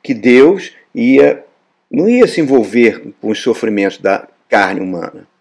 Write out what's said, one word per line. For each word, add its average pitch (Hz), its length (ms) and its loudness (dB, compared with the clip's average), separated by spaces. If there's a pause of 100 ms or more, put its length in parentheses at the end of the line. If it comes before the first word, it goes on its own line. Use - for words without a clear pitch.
que 139 120 -4
Deus 131 580 2 (220)
ia, 135 500 2 (460)
não 160 180 -2
ia 247 180 2
se 170 140 -4
envolver 117 800 0
com 104 100 -8
os 104 100 -4
sofrimentos 104 580 -4
da 98 300 -4 (200)
carne 101 320 -2
humana. 92 460 -10 (140)